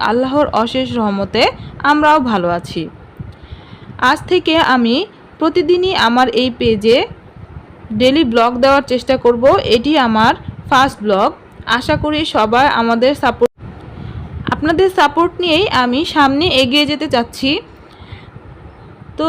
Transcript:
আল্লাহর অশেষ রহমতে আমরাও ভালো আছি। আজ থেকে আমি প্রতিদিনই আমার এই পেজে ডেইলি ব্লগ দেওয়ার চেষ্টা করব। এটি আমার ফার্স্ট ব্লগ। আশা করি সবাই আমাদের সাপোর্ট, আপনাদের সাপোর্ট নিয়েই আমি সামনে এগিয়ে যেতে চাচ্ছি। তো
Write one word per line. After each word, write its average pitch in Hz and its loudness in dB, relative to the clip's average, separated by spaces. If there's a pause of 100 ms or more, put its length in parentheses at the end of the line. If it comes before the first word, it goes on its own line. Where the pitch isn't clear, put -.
আল্লাহর 262 0
অশেষ 247 -2 (100)
রহমতে 202 -2 (400)
আমরাও 302 4
ভালো 208 0
আছি। 175 -4 (1160)
আজ 269 2 (100)
থেকে 349 2 (120)
আমি 240 2 (400)
প্রতিদিনই 359 0
আমার 240 2
এই 254 0
পেজে 226 2 (960)
ডেইলি 262 2
ব্লগ 233 2
দেওয়ার 269 2
চেষ্টা 254 -2
করব। 240 2 (200)
এটি 240 0
আমার 233 2 (320)
ফার্স্ট 269 2
ব্লগ। 208 2 (380)
আশা 262 -2
করি 302 -2
সবাই 240 2
আমাদের 233 2
সাপোর্ট, 247 0 (1000)
আপনাদের 330 0
সাপোর্ট 339 2
নিয়েই 359 2
আমি 247 0
সামনে 285 0
এগিয়ে 269 2
যেতে 294 -4
চাচ্ছি। 240 -2 (1700)
তো 302 -4